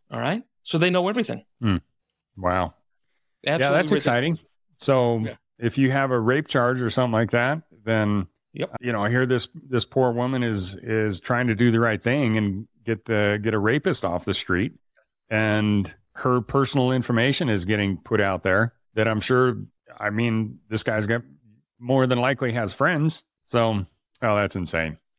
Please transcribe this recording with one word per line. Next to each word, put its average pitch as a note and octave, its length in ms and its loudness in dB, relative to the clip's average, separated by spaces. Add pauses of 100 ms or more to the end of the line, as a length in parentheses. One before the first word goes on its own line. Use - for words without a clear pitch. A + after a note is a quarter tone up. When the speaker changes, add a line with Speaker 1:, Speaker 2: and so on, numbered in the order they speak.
(100)
Speaker 1:
All A#2 100 -6
right, E3 220 -2 (200)
so - 160 -4
they F3 120 4
know F3+ 180 2
everything. G#3+ 360 -4 (180)
Speaker 2:
Mm. G2 180 0 (560)
Wow. F2+ 380 -2 (720)
Speaker 1:
Absolutely C#3 60 -2
Speaker 2:
Yeah, D3+ 60 0
that's C#3+ 360 2
Speaker 1:
ridiculous. - 0 - (120)
Speaker 2:
exciting. C3+ 340 0 (400)
So B2 460 2
Speaker 1:
Yeah. A2+ 100 -6 (240)
Speaker 2:
if A#2 180 -2
you C3+ 140 4
have C3+ 220 0
a B2 80 0
rape B2+ 260 2
charge B2+ 340 0
or A#2+ 100 0
something B2 220 0
like A2 200 2
that, C3 300 0 (200)
then G#2 460 0 (260)
Speaker 1:
Yep. - 260 -8
Speaker 2:
you B2 120 -4
know, G#2 120 -2
I A2 60 0
hear B2+ 160 2
this, B2 280 0
this B2+ 300 -4
poor B2+ 280 2
woman B2 300 -2
is, G2+ 340 -2
is G#2+ 440 -2
trying B2 280 0
to A2+ 60 0
do A#2+ 160 4
the A2+ 100 4
right A2+ 220 0
thing A#2+ 360 0
and G#2 280 -2 (180)
get A2+ 200 -4
the, G#2 360 0
get G#2+ 120 -2
a A2 60 0
rapist A#2+ 460 0
off F2 200 -2
the G2+ 100 -2
street, F#2+ 380 -2 (560)
and G#2+ 640 0 (200)
her B2 260 0
personal B2+ 520 0
information B2 580 0
is F#2+ 160 -2
getting G2+ 320 0
put G#2+ 220 0
out G2 220 0
there G2+ 300 2 (220)
that A2 120 0
I'm A2 140 0
sure, B2+ 380 2 (420)
I G#2+ 100 -6
mean, A2 480 -2 (100)
this A2 140 -2
guy's A2 240 -2
got, A#2 160 -2 (560)
more C3 280 2
than B2 120 0
likely B2 340 0
has A2+ 200 -2
friends. D#3 500 0 (220)
So, A2+ 420 0 (360)
oh, G#2+ 140 2
that's G2+ 200 -2
insane. D#2+ 400 -4 (220)